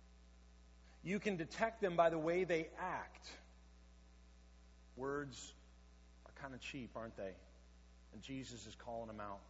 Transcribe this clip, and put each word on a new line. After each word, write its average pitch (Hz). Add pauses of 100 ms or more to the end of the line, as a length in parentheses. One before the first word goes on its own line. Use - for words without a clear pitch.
(1040)
You 190
can 202
detect 214
them 180
by 170
the 165
way 170
they 165
act." 170 (1700)
Words 135 (720)
are -
kinda 135
cheap, 123
aren't 113
they? 95 (760)
And 104
Jesus 120
is 104
calling 117
them 107
out. 101